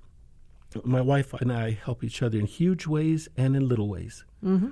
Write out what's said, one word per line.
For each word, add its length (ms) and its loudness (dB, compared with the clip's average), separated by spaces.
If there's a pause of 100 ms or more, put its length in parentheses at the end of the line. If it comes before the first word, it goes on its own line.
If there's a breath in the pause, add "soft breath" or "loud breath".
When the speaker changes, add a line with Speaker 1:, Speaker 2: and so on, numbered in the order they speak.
(840)
Speaker 1:
My 180 2
wife 320 2
and 180 0
I 200 0
help 320 -6
each 180 -6
other 160 0
in 80 0
huge 400 0
ways 500 0
and 200 2
in 120 2
little 220 2
ways. 360 -10 (180)
Speaker 2:
Mm-hmm. 280 2